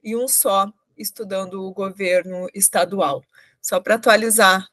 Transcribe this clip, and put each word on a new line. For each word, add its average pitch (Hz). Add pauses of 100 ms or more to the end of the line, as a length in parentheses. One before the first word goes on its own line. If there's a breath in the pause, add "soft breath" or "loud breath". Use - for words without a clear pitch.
e 220
um 247
só 202 (260)
estudando 190
o 190
governo 185
estadual. 175 (380 soft breath)
Só -
pra 202
atualizar 214